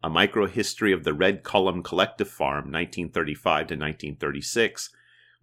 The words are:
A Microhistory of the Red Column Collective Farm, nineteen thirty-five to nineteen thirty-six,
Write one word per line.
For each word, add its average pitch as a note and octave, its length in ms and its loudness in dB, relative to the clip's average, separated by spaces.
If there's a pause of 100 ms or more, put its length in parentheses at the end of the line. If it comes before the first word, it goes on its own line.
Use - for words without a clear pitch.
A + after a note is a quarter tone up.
A D#2+ 80 -4
Microhistory G2+ 840 2
of E2 120 0
the D#2 100 0
Red F#2 280 2
Column F#2 400 2
Collective F#2+ 460 0
Farm, C#2 420 -2
nineteen E2 400 -4
thirty-five D#2 580 0
to E2 80 -6
nineteen D2 400 -8
thirty-six, D2 760 -2 (520)